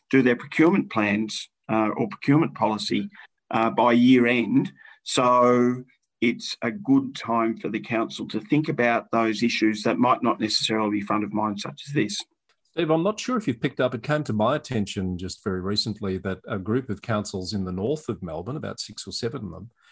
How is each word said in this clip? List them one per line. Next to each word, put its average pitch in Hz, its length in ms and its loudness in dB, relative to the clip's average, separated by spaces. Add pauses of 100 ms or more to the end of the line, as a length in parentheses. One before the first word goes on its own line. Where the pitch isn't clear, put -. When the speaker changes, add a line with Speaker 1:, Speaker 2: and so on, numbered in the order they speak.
(100)
Speaker 1:
do 131 120 6
their 120 140 4
procurement 160 560 2
plans, 107 580 -2 (200)
uh, 110 260 2
or 107 120 -2
procurement - 460 2
policy, 107 540 -2 (420)
uh, 113 200 2
by 110 220 4
year 120 340 8
end. 123 440 2 (320)
So 123 800 4 (380)
it's - 420 -2
a 120 80 -2
good 131 440 2
time 113 420 -2
for - 140 -6
the 107 100 -4
council 110 480 -4
to 107 120 -4
think 151 280 0
about 120 420 0
those 113 320 0
issues 110 400 2
that - 160 0
might 123 240 2
not 123 180 0
necessarily 110 500 0
be 104 100 -2
front 104 240 -2
of 104 80 -8
mind, 104 280 -2
such - 260 -10
as 143 80 -8
this. 202 240 -2 (540)
Speaker 2:
Steve, 160 180 -2
I'm 160 120 2
not 214 180 -2
sure 254 160 -2
if 208 120 -4
you've 123 140 -2
picked 139 180 -2
up, 127 140 2
it 113 80 -8
came 151 220 0
to - 100 -4
my 113 220 2
attention 98 600 -4
just 90 280 -12
very 92 180 -4
recently 101 560 -4
that 92 280 -6
a 120 120 -6
group 110 320 -2
of 98 100 -8
councils 104 540 -4
in 98 100 -2
the 92 80 -6
north 113 360 -4
of 92 140 -6
Melbourne, 92 340 -8
about 104 240 -10
six - 260 -14
or 98 60 -12
seven 117 320 -6
of 90 60 -10
them, 92 200 -16 (220)